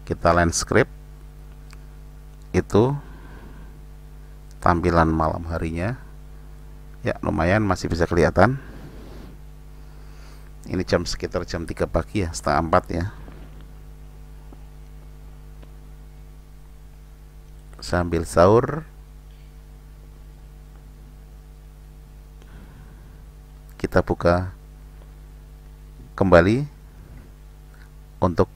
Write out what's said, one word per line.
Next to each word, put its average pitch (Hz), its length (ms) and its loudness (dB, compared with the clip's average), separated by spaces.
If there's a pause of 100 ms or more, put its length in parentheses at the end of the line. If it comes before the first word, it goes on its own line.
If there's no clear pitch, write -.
Kita 85 320 4
landscape, 85 560 4 (1700)
itu 120 400 4 (1700)
tampilan 85 480 6
malam 80 400 0
harinya, 85 400 -2 (1120)
ya, - 160 2
lumayan 87 400 4
masih 95 240 2
bisa 82 240 2
kelihatan. 90 480 8 (2000)
Ini 90 160 0
jam, 87 240 2
sekitar 87 400 -4
jam 85 160 -4
tiga 82 240 -2
pagi 85 400 0
ya, 80 80 -4
setengah 76 320 2
empat 90 240 6
ya. 87 160 0 (4000)
Sambil 85 480 0
sahur, 120 560 6 (4000)
kita - 240 4
buka 90 480 4 (1700)
kembali 101 480 8 (1500)
untuk 90 380 4